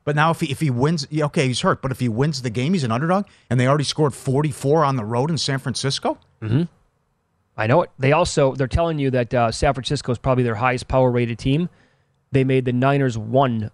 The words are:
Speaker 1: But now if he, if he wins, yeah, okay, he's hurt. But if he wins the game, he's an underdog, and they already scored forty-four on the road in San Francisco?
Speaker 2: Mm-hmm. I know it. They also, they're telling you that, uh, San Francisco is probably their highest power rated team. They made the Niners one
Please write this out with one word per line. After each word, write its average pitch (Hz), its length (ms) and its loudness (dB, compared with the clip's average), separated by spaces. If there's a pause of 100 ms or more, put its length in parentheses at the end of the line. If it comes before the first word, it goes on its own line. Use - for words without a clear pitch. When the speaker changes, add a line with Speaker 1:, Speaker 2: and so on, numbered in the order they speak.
Speaker 1:
But 147 120 -4
now 156 140 4
if 156 120 -2
he, 147 100 -2
if - 80 -6
he 156 100 0
wins, 135 400 0
yeah, 151 160 -2
okay, 143 220 0
he's 123 140 -2
hurt. 180 200 0
But 131 100 -4
if - 80 -8
he 123 100 0
wins 131 340 -2
the 123 80 -4
game, 127 220 -2
he's 170 100 0
an 123 80 -2
underdog, 170 340 0 (240)
and 127 100 2
they 123 80 2
already 143 180 2
scored 147 280 0
forty-four 143 680 0
on 135 140 2
the 107 80 -4
road 123 260 -2
in 151 60 -2
San 135 220 -4
Francisco? 135 580 -4 (260)
Speaker 2:
Mm-hmm. 113 200 0 (960)
I 110 100 -2
know 147 160 4
it. - 140 -6
They 131 140 2
also, 151 420 2
they're 131 140 -2
telling 165 320 0
you 135 120 0
that, 123 220 -2
uh, 120 180 2
San 139 220 0
Francisco 135 380 -4
is 117 60 -2
probably 127 260 0
their 113 120 -2
highest 123 340 -2
power 131 200 4
rated 120 300 -2
team. 151 300 0 (640)
They 135 100 4
made 131 220 2
the 127 80 0
Niners 131 440 2
one 113 560 0